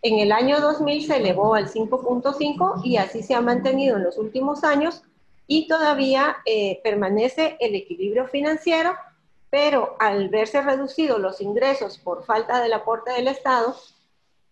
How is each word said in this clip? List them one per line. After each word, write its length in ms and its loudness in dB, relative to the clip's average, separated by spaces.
En 180 2
el 100 4
año 300 4
dos 200 2
mil 240 0
se 120 0
elevó 380 2
al 140 0
cinco 340 -2
punto 320 -2
cinco 400 0
y 140 2
así 240 -4
se 120 0
ha 60 2
mantenido 560 2
en 80 0
los 140 -2
últimos 440 -4
años 400 0
y 200 0
todavía, 760 2
eh, 380 0
permanece 800 0
el 140 -2
equilibrio 520 -4
financiero, 680 0
pero 520 0
al 280 2
verse 320 0
reducidos 600 0
los 200 -4
ingresos 580 -2
por 260 -8
falta 360 0
del 120 0
aporte 400 -2
del 160 0
Estado, 480 0